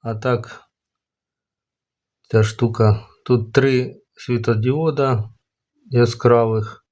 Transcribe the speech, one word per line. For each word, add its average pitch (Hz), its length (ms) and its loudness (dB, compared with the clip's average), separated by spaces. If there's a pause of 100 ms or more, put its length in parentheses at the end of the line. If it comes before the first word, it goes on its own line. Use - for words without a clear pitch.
А 113 120 -6
так, 120 460 -6 (1700)
ця 110 140 2
штука. 110 640 0 (180)
Тут 110 280 -2
три 131 480 0 (140)
світодіода 123 1120 -2 (600)
яскравих. 117 1040 0